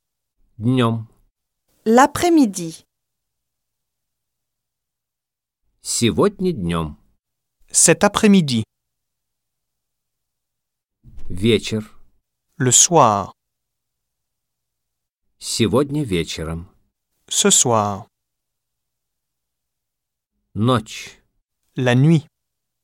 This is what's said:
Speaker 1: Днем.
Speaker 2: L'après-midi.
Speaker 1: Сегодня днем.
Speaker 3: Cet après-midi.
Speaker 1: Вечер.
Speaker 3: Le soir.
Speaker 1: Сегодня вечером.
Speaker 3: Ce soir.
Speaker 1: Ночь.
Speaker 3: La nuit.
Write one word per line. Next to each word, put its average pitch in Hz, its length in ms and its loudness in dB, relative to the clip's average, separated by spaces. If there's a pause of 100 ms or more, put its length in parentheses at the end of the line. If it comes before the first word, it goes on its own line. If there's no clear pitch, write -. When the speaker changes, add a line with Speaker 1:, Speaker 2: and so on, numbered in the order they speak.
(560)
Speaker 1:
Днем. 113 540 -2 (760)
Speaker 2:
L'après-midi. 247 1000 2 (3000)
Speaker 1:
Сегодня 175 720 -2
днем. 85 440 -6 (720)
Speaker 3:
Cet - 360 2
après-midi. 185 580 2 (2750)
Speaker 1:
Вечер. 107 640 -2 (680)
Speaker 3:
Le 127 140 0
soir. 127 640 4 (2000)
Speaker 1:
Сегодня 139 600 -2
вечером. 82 680 -8 (580)
Speaker 3:
Ce - 220 -2
soir. 104 560 0 (2500)
Speaker 1:
Ночь. 113 680 -4 (560)
Speaker 3:
La 127 200 0
nuit. 147 320 2 (560)